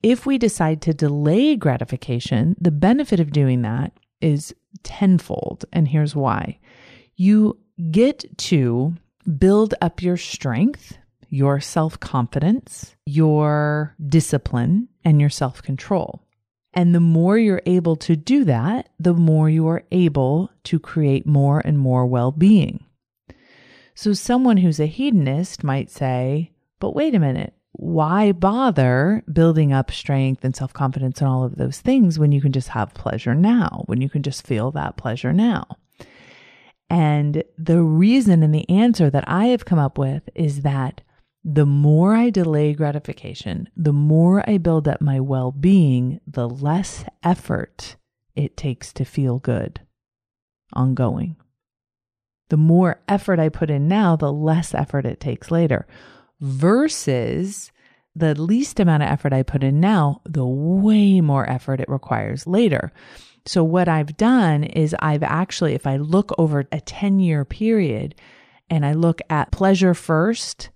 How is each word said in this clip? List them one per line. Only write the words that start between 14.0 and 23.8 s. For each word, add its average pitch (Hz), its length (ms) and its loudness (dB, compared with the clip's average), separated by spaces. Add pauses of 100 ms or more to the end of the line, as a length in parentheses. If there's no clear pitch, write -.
discipline, 147 840 0 (160)
and 151 160 4
your 143 100 2
self-control. - 920 -6 (520)
And 175 200 4
the 170 60 4
more 170 380 4
you're 208 260 2
able 170 320 2
to 165 200 0
do 254 280 0
that, 156 540 0
the 175 160 0
more 156 340 4
you 160 200 2
are 165 220 -4
able 160 600 0 (140)
to - 140 -2
create 143 460 -2
more 143 400 2
and 151 140 0
more 127 280 2
well-being. 147 800 2 (1120)